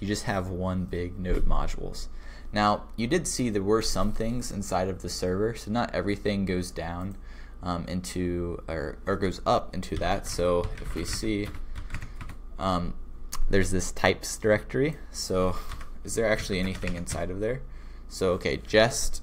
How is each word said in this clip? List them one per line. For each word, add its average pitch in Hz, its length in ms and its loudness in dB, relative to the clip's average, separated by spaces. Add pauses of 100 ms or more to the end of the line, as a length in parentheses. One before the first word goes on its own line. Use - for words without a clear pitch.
You 98 80 -4
just 104 160 -2
have 95 240 -2
one 92 360 -2
big 87 320 -4
node 90 300 4
modules. - 640 2 (440)
Now, 104 320 4 (120)
you 113 100 0
did 170 220 2
see 123 220 0
there 101 120 2
were 110 200 4
some 104 300 4
things 117 380 0
inside 95 380 0
of 92 120 -4
the 87 80 -6
server, 95 460 0
so - 160 -8
not 113 240 0
everything 98 500 0
goes 90 280 0
down, 87 440 -6 (460)
um, 87 240 -2
into, 87 800 -2
or, 78 400 -4
or 98 80 2
goes 95 320 0
up 110 280 2
into 92 240 -4
that. 92 280 0
So 87 420 2 (140)
if - 140 -4
we 82 80 -4
see, 104 440 -2 (1080)
um, 90 360 0 (540)
there's 92 220 8
this 92 220 2
types - 440 2
directory. 127 600 2 (160)
So 92 420 0 (480)
is 98 140 -6
there 113 120 4
actually 107 300 2
anything 92 380 -2
inside 85 340 -4
of 92 80 -4
there? 120 240 -2 (460)
So, 92 240 2
okay, 78 240 0
jest - 680 4